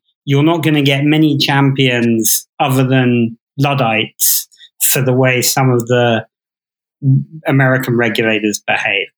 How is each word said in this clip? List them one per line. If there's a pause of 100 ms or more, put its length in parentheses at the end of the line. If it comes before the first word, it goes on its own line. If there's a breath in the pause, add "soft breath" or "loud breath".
(260)
you're
not
gonna
get
many
champions (120)
other
than (200)
Luddites (340 loud breath)
for
the
way
some
of
the (1200)
American
regulators
behave, (100)